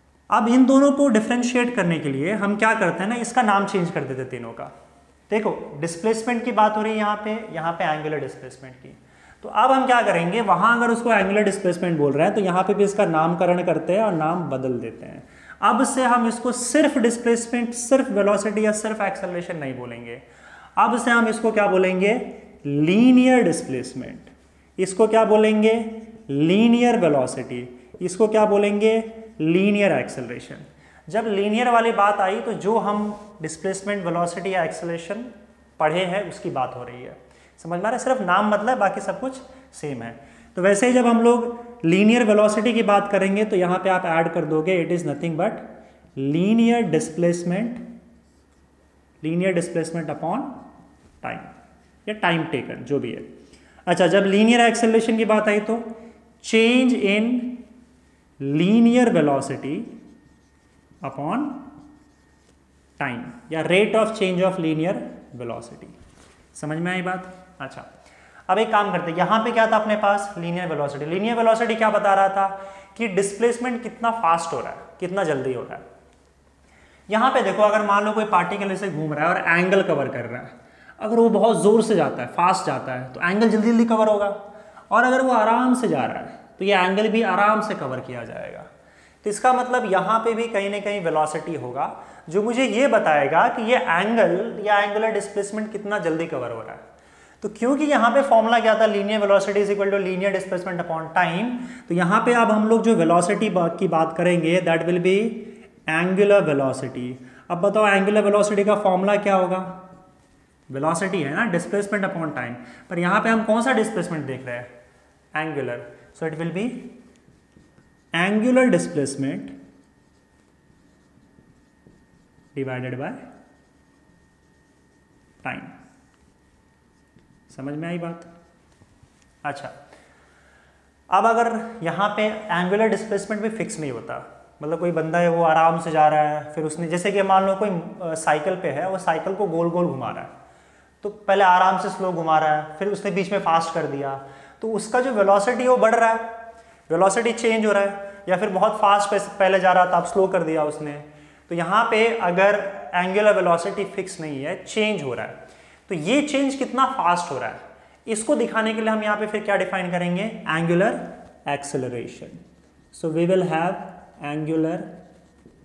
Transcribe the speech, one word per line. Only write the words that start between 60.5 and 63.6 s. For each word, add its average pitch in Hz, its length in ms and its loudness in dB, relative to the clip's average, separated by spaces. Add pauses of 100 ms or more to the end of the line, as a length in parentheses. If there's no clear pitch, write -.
upon 160 400 -6 (1600)
time 120 220 -8 (280)
या 160 120 -4